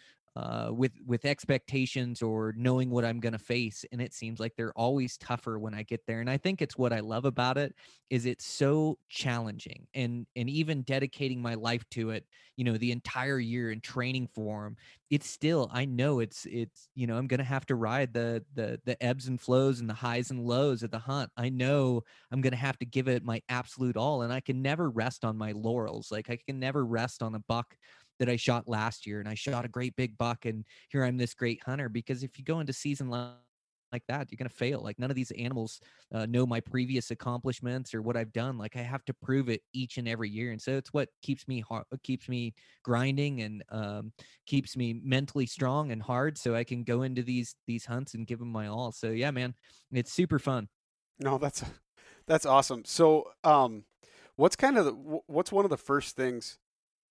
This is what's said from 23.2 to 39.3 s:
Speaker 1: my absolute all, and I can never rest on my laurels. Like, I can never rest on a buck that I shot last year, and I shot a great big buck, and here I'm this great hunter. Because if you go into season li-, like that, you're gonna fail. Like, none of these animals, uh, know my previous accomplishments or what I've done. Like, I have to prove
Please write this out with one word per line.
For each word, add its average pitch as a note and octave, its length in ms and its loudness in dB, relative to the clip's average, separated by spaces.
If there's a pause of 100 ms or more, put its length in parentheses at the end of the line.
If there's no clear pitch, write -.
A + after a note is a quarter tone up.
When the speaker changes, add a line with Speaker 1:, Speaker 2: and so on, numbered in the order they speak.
Speaker 1:
my A2+ 240 -2
absolute B2 480 -2
all, B2+ 260 2
and A#2+ 120 -2
I C3 80 -2
can C3 200 -2
never D3+ 280 2
rest A2+ 340 -2
on A2 140 0
my G#2+ 160 -4
laurels. A2 580 -2
Like, A2 180 -6
I A#2+ 60 -2 (100)
can C3+ 140 -6
never C3 260 2
rest A#2 380 0
on A2 120 -4
a G#2+ 40 -4
buck A#2 380 -2 (400)
that B2 120 2
I A#2+ 80 4
shot A#2+ 320 2
last A2 360 -2
year, G#2 140 -4
and G#2 80 -6
I G#2+ 60 -6
shot A#2+ 320 -4
a - 20 -8
great B2 300 -4
big A#2 200 -2
buck, A#2 280 -2
and A2 200 -4 (220)
here C#3 160 2
I'm B2 140 2
this B2 160 0
great A#2 280 0
hunter. C3 280 -4
Because A#2+ 340 -2
if C3+ 160 -10
you C3 60 -16
go D#3+ 160 0
into C#3+ 100 -2
season C#3 380 -4
li-, B2 240 -4 (580)
like A#2+ 160 -6
that, C3+ 240 -4
you're A2 60 -12
gonna B2+ 100 -6
fail. B2 340 -2
Like, G#2 180 -8
none B2 100 -2
of C3 80 -2
these B2+ 140 -4
animals, A#2+ 500 -6 (320)
uh, A2 120 -2
know A#2+ 200 4
my A#2 160 0
previous B2+ 500 -2
accomplishments B2 800 -4
or A2+ 80 -2
what A#2 140 -2
I've A2+ 160 -2
done. A#2+ 260 -4
Like, A2 200 -8
I A#2+ 60 -6
have B2+ 220 -6
to C3 80 -6
prove C3 360 0